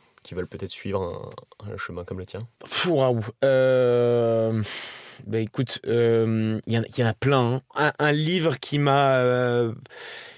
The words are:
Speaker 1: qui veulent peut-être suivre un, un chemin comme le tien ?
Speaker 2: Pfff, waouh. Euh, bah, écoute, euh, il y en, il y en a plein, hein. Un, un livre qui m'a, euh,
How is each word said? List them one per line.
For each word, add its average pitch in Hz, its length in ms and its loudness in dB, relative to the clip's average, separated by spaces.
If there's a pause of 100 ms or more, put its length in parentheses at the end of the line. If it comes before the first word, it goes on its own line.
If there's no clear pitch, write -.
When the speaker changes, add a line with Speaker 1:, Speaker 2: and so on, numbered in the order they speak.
(220)
Speaker 1:
qui - 140 -16
veulent 90 120 -6
peut-être - 220 -12
suivre 98 320 -6
un, - 720 -12
un 92 40 -10
chemin 87 260 -10
comme 92 160 -10
le 90 80 -12
tien ? 101 140 -12 (220)
Speaker 2:
Pfff, - 220 -4
waouh. 131 360 2 (220)
Euh, 120 1160 4 (640)
bah, 107 120 -2
écoute, 117 480 -4
euh, 113 800 2
il 113 60 -2
y 113 40 2
en, 113 60 0
il - 160 -6
y 123 40 2
en 117 40 4
a 110 60 2
plein, 135 260 2 (160)
hein. 135 60 -6 (140)
Un, 147 240 2
un 147 120 4
livre 156 480 0
qui - 200 -2
m'a, 139 380 4
euh, 123 560 2 (640)